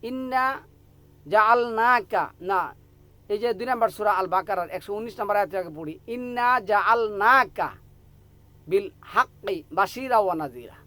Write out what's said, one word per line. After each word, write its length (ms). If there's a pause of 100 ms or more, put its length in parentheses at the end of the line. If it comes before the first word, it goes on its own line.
"ইন্না 580 (680)
জাআলনাকা", 1120
না, 340 (540)
এই 100
যে 160
দুই 120
নম্বর 220
সূরা 240
আল 140
বাকারার 440
একশো 240
উনিশ 260
নম্বর 160
আয়াতে 220
আগে 180
পড়ি, 300
"ইন্না 540
জাআলনাকা 1080 (960)
বিল 220 (100)
হাক্কি 640 (100)
বাশিরা 460
ওয়া 160
নাযিরা।" 400 (120)